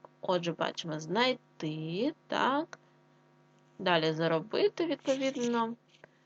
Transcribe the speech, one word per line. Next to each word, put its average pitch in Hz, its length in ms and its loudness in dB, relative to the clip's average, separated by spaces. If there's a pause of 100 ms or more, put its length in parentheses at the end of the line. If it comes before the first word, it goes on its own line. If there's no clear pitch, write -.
(220)
отже, 170 300 0
бачимо: 160 480 -4
знайти, 175 1120 -2 (140)
так. 285 520 0 (1000)
Далі 165 340 4
заробити, 165 720 2
відповідно, 269 840 0
в 233 80 -6 (500)